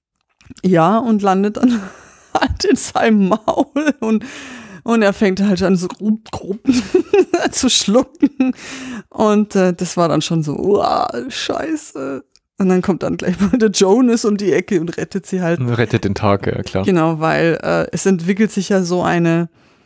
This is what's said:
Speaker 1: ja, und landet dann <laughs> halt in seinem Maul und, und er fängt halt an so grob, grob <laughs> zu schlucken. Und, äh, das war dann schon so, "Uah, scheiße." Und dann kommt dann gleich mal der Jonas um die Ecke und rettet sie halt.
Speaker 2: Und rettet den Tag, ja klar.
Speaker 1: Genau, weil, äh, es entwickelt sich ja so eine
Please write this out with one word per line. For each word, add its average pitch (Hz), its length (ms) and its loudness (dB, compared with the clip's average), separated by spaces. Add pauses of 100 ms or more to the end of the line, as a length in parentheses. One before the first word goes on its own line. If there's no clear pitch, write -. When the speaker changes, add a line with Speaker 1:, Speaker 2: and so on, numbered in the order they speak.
(640)
Speaker 1:
ja, 185 360 4
und 220 240 0
landet 196 340 0
dann 240 240 2 (280)
<laughs> - 300 -14
halt - 260 -2
in 349 100 4
seinem 214 540 2
Maul 277 720 -2
und, 220 220 0 (600)
und 220 180 2
er 202 120 4
fängt 190 280 0
halt 196 220 2
an 185 120 4
so 180 120 -2
grob, 214 440 -4
grob - 320 -8
<laughs> 339 880 0
zu - 180 0
schlucken. - 840 0 (560)
Und, 208 460 0
äh, 185 180 4
das 175 240 -6
war 170 100 2
dann 151 140 0
schon 165 200 -2
so, 151 160 -4
"Uah, - 520 0 (180)
scheiße." - 960 -8 (360)
Und 190 100 2
dann 180 120 2
kommt 175 220 -2
dann 170 140 -4
gleich 180 220 -4
mal 202 180 2
der 220 120 4
Jonas 226 560 4
um 208 120 2
die 190 140 -2
Ecke 170 300 0
und 170 160 -6
rettet - 300 -6
sie 185 140 -4
halt. 170 180 0
Speaker 2:
Und 123 100 -2
rettet 113 360 0
den 98 100 -2
Tag, 101 320 0
ja - 160 -2
klar. 95 220 -4
Speaker 1:
Genau, 165 340 2
weil, 156 420 0
äh, 165 300 -2
es - 140 -4
entwickelt 190 460 0
sich - 180 -4
ja 190 140 2
so 175 200 -2
eine 170 460 0 (360)